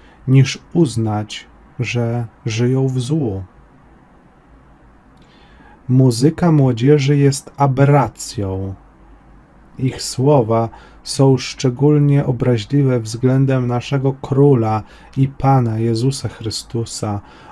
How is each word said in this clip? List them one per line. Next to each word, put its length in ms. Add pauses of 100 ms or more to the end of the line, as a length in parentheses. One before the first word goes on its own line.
(280)
niż 300 (140)
uznać, 760 (340)
że 460 (200)
żyją 420
w 120
złu. 440 (2500)
Muzyka 640
młodzieży 640
jest 400
aberracją. 1160 (1040)
Ich 240
słowa 680 (340)
są 360
szczególnie 880
obraźliwe 720
względem 680
naszego 460
Króla 680 (340)
i 120
Pana 500
Jezusa 500
Chrystusa 920 (320)